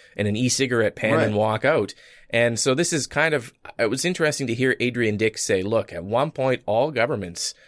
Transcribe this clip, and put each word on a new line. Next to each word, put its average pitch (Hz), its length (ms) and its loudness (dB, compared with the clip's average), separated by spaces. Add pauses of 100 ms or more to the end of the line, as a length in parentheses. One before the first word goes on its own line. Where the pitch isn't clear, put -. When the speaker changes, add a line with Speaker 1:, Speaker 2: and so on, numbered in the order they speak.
(160)
Speaker 1:
and 104 120 0
an 104 100 0
e-cigarette 120 580 2
pen 113 200 0
Speaker 2:
Right. 110 120 2
Speaker 1:
and 107 80 0
walk 107 300 2
out. 131 280 2 (360)
And 117 280 2
so 131 160 2
this 160 200 0
is 143 140 -2
kind 156 260 0
of, 123 200 -4 (240)
it 113 120 2
was 131 160 -2
interesting 156 420 0
to 113 80 -2
hear 127 240 0
Adrian 120 380 0
Dix 107 260 0
say, 95 180 2
"Look, 104 300 -2
at 85 140 -10
one 127 260 0
point, 131 340 -2
all 117 260 2
governments 110 640 -2 (140)